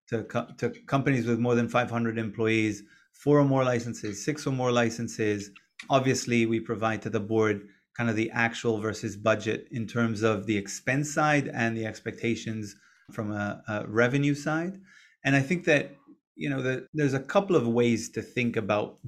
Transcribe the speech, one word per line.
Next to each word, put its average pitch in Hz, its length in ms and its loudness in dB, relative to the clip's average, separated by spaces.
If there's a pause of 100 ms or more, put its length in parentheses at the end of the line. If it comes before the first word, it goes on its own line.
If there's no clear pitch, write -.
to 110 160 -4
co-, 120 240 -6 (100)
to 120 120 -2 (160)
companies 135 400 0
with 117 120 2
more 120 160 2
than 117 140 2
five 120 220 0
hundred 117 280 -2
employees, 110 640 0 (300)
four 147 260 4
or 143 60 6
more 135 200 4
licenses, 117 600 -4
six 151 220 -4
or 139 60 -2
more 127 200 0
licenses. 113 800 0 (400)
Obviously, 127 560 2
we 113 140 0
provide 110 420 -4
to 113 80 -6
the 107 100 0
board 107 480 2 (280)
kind 120 120 0
of 107 80 0
the 113 140 0
actual 117 480 0
versus 107 380 -6
budget 107 560 0
in 113 140 -6
terms 113 360 -2
of 107 240 2
the 110 100 0
expense 135 560 -2
side 151 400 2
and 117 240 -2
the 113 80 -4
expectations 110 920 -6 (360)
from 104 200 -6
a, 104 360 -4
a 107 180 -4
revenue 123 480 2
side. 165 460 -4 (440)
And 139 100 4
I 139 60 6
think 175 240 -2
that, 147 320 2 (400)
you 151 120 -6
know, 135 140 -4
the, 127 320 -2
there's 147 200 2
a 135 60 2
couple 196 360 2
of 123 100 4
ways 117 440 4
to 113 120 -6
think 120 340 -2
about 104 520 -2